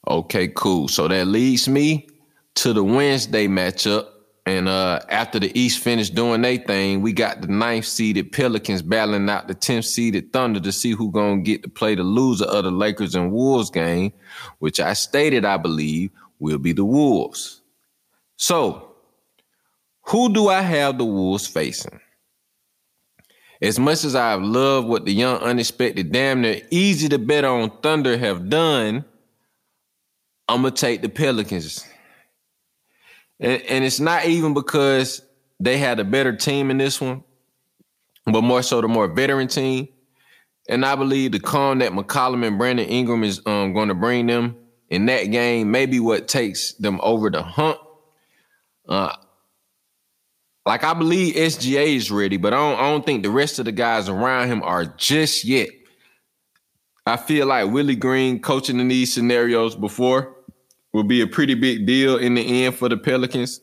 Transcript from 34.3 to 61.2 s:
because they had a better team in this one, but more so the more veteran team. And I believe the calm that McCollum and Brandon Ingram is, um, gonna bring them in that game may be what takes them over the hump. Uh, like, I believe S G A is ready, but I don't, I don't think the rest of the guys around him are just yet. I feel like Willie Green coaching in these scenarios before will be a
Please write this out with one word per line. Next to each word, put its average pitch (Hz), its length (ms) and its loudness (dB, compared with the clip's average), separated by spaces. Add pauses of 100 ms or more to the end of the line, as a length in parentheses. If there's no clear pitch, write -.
because 135 680 0 (380)
they 123 180 2
had 127 220 0
a 101 60 -2
better 131 280 0
team 139 380 -2
in 131 60 0
this 139 240 -2
one, 131 200 -6 (1040)
but 110 180 2
more 123 180 4
so 123 180 0
the 113 80 0
more 110 200 2
veteran 131 420 0
team. 131 400 -2 (800)
And 127 160 0
I 139 100 2
believe 135 380 0
the 101 60 -2
calm 139 400 0
that 117 120 2
McCollum 120 560 -2
and 104 100 -2
Brandon 120 280 0
Ingram 117 400 0
is, 98 200 -4
um, 101 280 -2
gonna 104 200 0
bring 120 340 0
them 120 280 0 (340)
in 95 180 0
that 123 180 0
game 117 440 0
may 127 160 2
be 131 140 0
what 113 300 0
takes 113 460 -2
them 101 280 -2
over 107 260 2
the - 140 -2
hump. 151 360 -2 (1080)
Uh, 92 260 -2 (1500)
like, 113 200 0
I 160 80 2
believe 170 420 0
S 160 220 2
G 127 200 0
A 147 180 2
is 107 140 -4
ready, 101 280 0
but 101 160 0
I 131 40 2
don't, 143 220 0
I 139 100 2
don't 147 160 0
think 123 180 -2
the 101 80 -2
rest 143 280 0
of 117 60 -4
the 113 80 -4
guys 113 340 0
around 123 400 0
him 117 160 -2
are 87 220 -2
just - 580 -2
yet. 120 260 0 (1400)
I 117 120 0
feel 147 300 2
like 120 220 2
Willie 135 280 2
Green 131 420 0
coaching 131 400 -2
in 127 80 2
these 127 240 2
scenarios 120 640 2
before 127 560 0 (600)
will 107 120 0
be 120 160 4
a 107 80 2